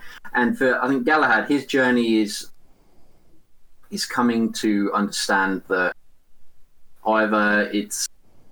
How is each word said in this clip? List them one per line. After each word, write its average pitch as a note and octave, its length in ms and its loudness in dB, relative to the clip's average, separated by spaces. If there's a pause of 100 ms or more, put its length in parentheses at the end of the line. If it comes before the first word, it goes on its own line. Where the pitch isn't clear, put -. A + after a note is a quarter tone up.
(340)
And A#2 240 2
for, B2+ 260 2
I B2+ 40 2
think, C3+ 180 0
Galahad, C3 420 2
his C#3+ 180 0
journey B2 560 4
is, - 280 -4 (1400)
is - 140 -6
coming A#2 480 0
to G2+ 400 0
understand G2 760 0
that F2+ 260 0 (1120)
either G#2 680 2
it's, - 360 -4 (440)